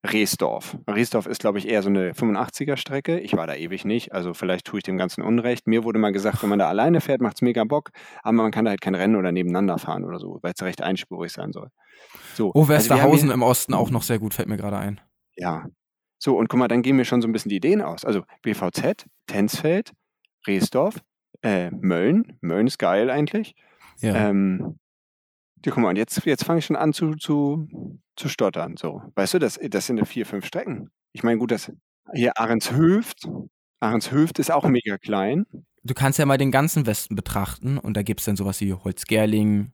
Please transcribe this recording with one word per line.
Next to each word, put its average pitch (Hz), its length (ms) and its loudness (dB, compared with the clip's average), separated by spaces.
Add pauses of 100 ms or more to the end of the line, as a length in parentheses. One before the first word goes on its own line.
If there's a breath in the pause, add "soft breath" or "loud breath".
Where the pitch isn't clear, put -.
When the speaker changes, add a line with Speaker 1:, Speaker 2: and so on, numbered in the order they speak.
Speaker 1:
Ja. 104 80 -4
Speaker 2:
Reesdorf. - 720 -2
Reesdorf 107 420 0
ist, 107 120 -6
glaub 101 160 0
ich, 101 140 -4
eher 107 120 2
so 95 60 0
eine 95 260 2
fünfundachtziger 117 640 -2
Strecke. 147 460 -4
Ich - 160 -2
war 82 100 -2
da 71 80 -6
ewig 85 300 -8
nicht, 113 260 -2
also 90 220 -4
vielleicht 92 320 -4
tue 104 140 -6
ich - 40 -8
dem 95 140 -4
Ganzen 92 240 -2
Unrecht. 117 440 0
Mir 113 200 2
wurde 110 120 -2
mal 107 140 2
gesagt, 98 320 -2
wenn 104 60 0
man 101 100 2
da 90 80 4
alleine 127 320 4
fährt, 131 220 0
macht's 110 200 -2
mega 120 220 2
Bock, 147 280 -2 (300 loud breath)
aber 113 120 2
man 110 180 4
kann 110 140 0
da 107 60 2
halt 95 100 -4
kein 95 140 -2
Rennen 98 200 4
oder 92 160 2
nebeneinander 90 460 0
fahren 92 260 -6
oder 87 160 -8
so, 90 220 -12
weil's 90 200 -6
recht 92 200 -6
einspurig 87 500 -6
sein 98 220 -10
soll. 98 160 -14 (640 loud breath)
So, 107 200 -2
Speaker 1:
Oh, 147 80 8
Speaker 2:
also 147 80 6
wir 151 60 6
haben 143 40 4
Speaker 1:
Westerhausen 143 480 6
Speaker 2:
hier 123 80 2
Speaker 1:
im 123 80 2
Osten 127 320 2
auch 113 160 0
noch 120 100 0
sehr 113 180 0
gut, 107 140 -4
fällt - 160 -4
mir 107 80 -2
gerade 101 200 -4
ein. 98 220 -6 (380)
Speaker 2:
Ja. 82 300 -6 (500)
So, 135 180 2
und 110 140 2
guck 123 100 2
mal, 123 80 4
dann 120 140 2
gehen 131 140 4
mir 127 100 4
schon 123 160 2
so 113 60 0
ein 113 40 0
bisschen 110 180 -2
die 101 80 0
Ideen 180 240 2
aus. 85 220 -8
Also 101 200 -2 (180 soft breath)
B 107 140 -2
V 90 160 -2
Z, 135 340 -2 (220)
Tensfeld, 156 680 0 (540)
Reesdorf, 123 480 0 (480)
äh, 92 280 0
Mölln. 98 680 2
Mölln 90 260 0
ist - 120 -4
geil 101 300 2
eigentlich. 147 460 -2 (440 soft breath)
Speaker 1:
Ja. 110 160 0 (140)
Speaker 2:
Ähm, 98 500 0 (840)
ja, - 60 -2
guck 123 100 0
mal, 104 80 4
und 90 80 0
jetzt, - 280 -4
jetzt 143 180 0
fange 165 160 0
ich 151 60 -4
schon 156 100 -2
an 147 180 0
zu, 156 220 -2
zu, 151 520 0 (480)
zu - 140 -8
stottern, 85 480 -2
so. - 240 -8 (140)
Weißt 98 180 0
du, 185 60 4
das, 127 200 0 (100)
das 101 160 -2
sind 120 120 -2
ja 104 80 2
vier, 113 200 -6
fünf 98 200 -8
Strecken. - 440 -8 (240)
Ich - 100 -10
meine, 117 160 2
gut, 117 120 -2
das - 200 -4 (420)
hier 120 240 0
Ahrens-Höft, 131 920 2 (520)
Ahrens-Höft 123 600 0
ist 151 120 0
auch 180 140 2
mega 120 320 2
klein. 107 480 0 (380)
Speaker 1:
Du 123 100 -6
kannst 135 260 2
ja 147 60 4
mal 139 120 4
den 139 140 2
ganzen 139 340 2
Westen 107 300 -2
betrachten 120 640 -4
und - 200 -4
da 104 60 -2
gibt's 104 220 -4
dann 104 100 0
sowas 95 260 -4
wie 98 120 0
Holzgerlingen. 107 1000 0